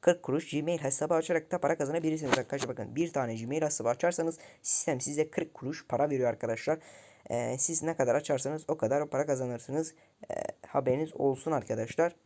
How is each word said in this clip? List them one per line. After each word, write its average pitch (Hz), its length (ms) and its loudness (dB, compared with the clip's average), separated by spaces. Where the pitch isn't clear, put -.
kırk 175 220 4
kuruş 151 280 -2
Gmail 156 280 -2
hesabı 147 340 0
açarak 160 380 0
da 175 80 -2
para 160 180 2
kazanabilirsiniz 156 600 0
arkadaşlar. 135 320 -4
Bakın 113 260 -6
bir 165 180 0
tane 120 220 -2
Gmail 123 260 -4
hesabı 131 280 0
açarsanız 165 500 0
sistem - 400 0
size 151 280 0
kırk - 240 -4
kuruş 143 340 -8
para 135 220 2
veriyor 127 200 2
arkadaşlar. 113 500 -2
Ee, 120 300 0
siz 160 240 0
ne 165 120 0
kadar 120 200 4
açarsanız 151 520 0
o 160 100 0
kadar 143 320 2
para 143 160 2
kazanırsınız. 131 680 -2
Ee, - 20 -2
haberiniz 139 480 0
olsun 139 360 0
arkadaşlar. 120 640 0